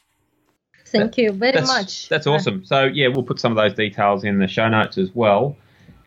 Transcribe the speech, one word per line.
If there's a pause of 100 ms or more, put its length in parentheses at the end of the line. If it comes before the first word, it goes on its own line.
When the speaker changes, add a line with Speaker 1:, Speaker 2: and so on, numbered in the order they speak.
(880)
Speaker 1:
Thank
you
very
Speaker 2:
That's,
Speaker 1:
much.
Speaker 2:
that's
Speaker 1:
Uh,
Speaker 2:
awesome.
So,
yeah,
we'll
put
some
of
those
details
in
the
show
notes
as
well. (520)